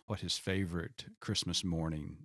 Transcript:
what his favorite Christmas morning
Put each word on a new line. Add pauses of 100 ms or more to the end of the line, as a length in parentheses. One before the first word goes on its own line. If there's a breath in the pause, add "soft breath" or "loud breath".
what
his
favorite (140)
Christmas
morning